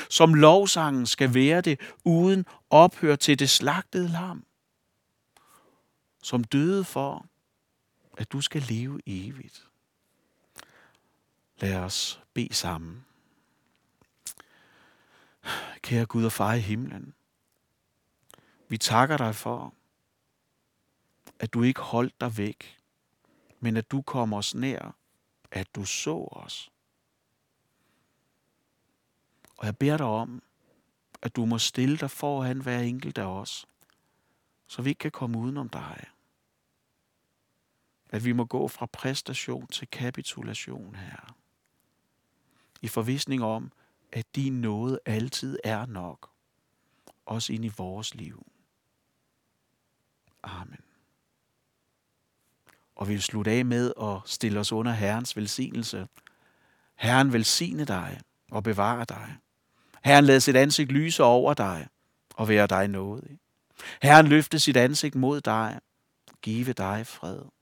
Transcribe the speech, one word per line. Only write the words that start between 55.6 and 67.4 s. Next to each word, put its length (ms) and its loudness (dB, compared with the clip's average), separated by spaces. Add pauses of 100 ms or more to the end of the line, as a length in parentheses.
Herren 380 2
velsigne 520 -2
dig 360 -8 (300)
og 120 -6
bevare 420 -2
dig. 320 -14 (680)
Herren 220 10
lad 140 10
sit 160 4
ansigt 360 6
lyse 320 2
over 300 4
dig 340 -4 (480)
og 120 -2
være 200 6
dig 200 0
nådig. 520 -10 (600)
Herren 260 12
løfte 320 4
sit 180 4
ansigt 380 2
mod 260 0
dig, 380 -2 (640)
give 320 -4
dig 340 -6
fred. 340 -12 (200)